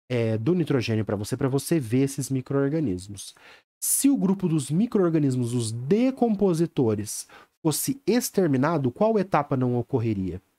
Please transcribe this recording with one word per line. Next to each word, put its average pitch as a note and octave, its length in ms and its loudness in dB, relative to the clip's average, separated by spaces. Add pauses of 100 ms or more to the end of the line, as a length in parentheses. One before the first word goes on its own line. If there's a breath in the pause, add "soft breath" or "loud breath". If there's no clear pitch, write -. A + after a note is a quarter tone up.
(140)
é, A2+ 240 0
do A2+ 160 0
nitrogênio A#2 520 0
pra G#2+ 100 -2
você, G#2 220 -4
pra C3+ 100 0
você C#3 320 0
ver B2+ 220 0
esses C#3 280 -2
micro-organismos. C3 1040 -4 (480 loud breath)
Se - 280 2
o C#4 80 4
grupo F#3+ 280 0
dos D#3 240 0
micro-organismos, D#3 840 2
os A#2 180 -2
decompositores, E3+ 1600 0 (360 loud breath)
fosse - 400 -2
exterminado, D#3+ 840 2
qual A3 260 2
etapa E3+ 380 0
não B2 220 0
ocorreria? G#2 640 -2 (180)